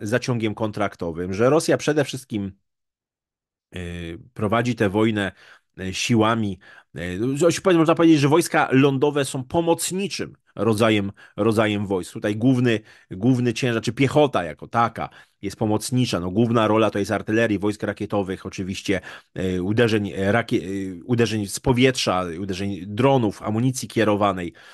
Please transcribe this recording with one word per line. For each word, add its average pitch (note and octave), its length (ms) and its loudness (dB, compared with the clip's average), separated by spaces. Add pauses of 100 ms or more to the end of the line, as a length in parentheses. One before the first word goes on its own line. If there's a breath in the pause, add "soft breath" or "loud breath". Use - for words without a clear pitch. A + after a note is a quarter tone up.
zaciągiem A2+ 540 -2
kontraktowym, F#2+ 800 -6
że A#2 160 2
Rosja D#3 260 2
przede D3+ 280 0
wszystkim, G#2 480 -8 (1200)
y, E2+ 420 -10 (160)
prowadzi A2+ 400 0
tę A2 140 2
wojnę, G#2 440 0 (480 loud breath)
y, F#2 140 -8
siłami, G#2+ 640 2 (380 loud breath)
y, F#2+ 440 -6
choć E3+ 200 4
powiem, F3+ 180 4
można E3 160 4
powiedzieć, E3 260 6
że C#3+ 80 4
wojska E3 440 2
lądowe C#3 520 4
są C3 200 -6
pomocniczym E3+ 920 -2 (200)
rodzajem, G#2+ 560 2 (240 loud breath)
rodzajem G#2 500 2
wojsk. F#2 260 -4
Tutaj G#2+ 240 -4
główny, B2 440 2 (300 loud breath)
główny A#2+ 440 0
ciężar, A#2 280 -2
czy A#2+ 100 -4
piechota B2+ 520 2
jako D2+ 240 -12
taka A2 400 -2 (340 loud breath)
jest G2 140 -8
pomocnicza. A2 640 0
No, F2+ 100 -6
główna A2+ 380 2
rola G#2+ 220 4
to G#2 80 -4
jest G2+ 120 -2
artylerii, G#2+ 480 0
wojsk G#2 240 -2
rakietowych, G2+ 640 -4
oczywiście, F#2+ 540 -4 (380 loud breath)
y, F#2 240 -2
uderzeń, G#2+ 540 2
rakie-, G#2 460 0
y, F#2+ 420 -8
uderzeń A2 420 0
z - 140 -10
powietrza, A#2+ 640 2 (160)
uderzeń F#2+ 460 -6
dronów, A2+ 560 0
amunicji A#2 460 -2
kierowanej, G2+ 640 0 (220 loud breath)